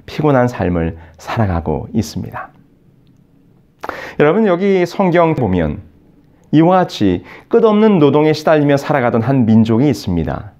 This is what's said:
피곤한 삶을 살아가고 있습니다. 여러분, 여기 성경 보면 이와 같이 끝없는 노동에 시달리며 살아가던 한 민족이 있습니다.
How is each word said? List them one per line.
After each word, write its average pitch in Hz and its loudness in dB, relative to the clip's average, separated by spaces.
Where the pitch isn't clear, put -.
피곤한 139 0
삶을 87 -4
살아가고 82 -4
있습니다. - -8
여러분, 180 2
여기 185 0
성경 170 0
보면 92 -2
이와 165 4
같이 104 -2
끝없는 214 4
노동에 151 4
시달리며 151 2
살아가던 120 -2
한 131 0
민족이 113 4
있습니다. 82 -4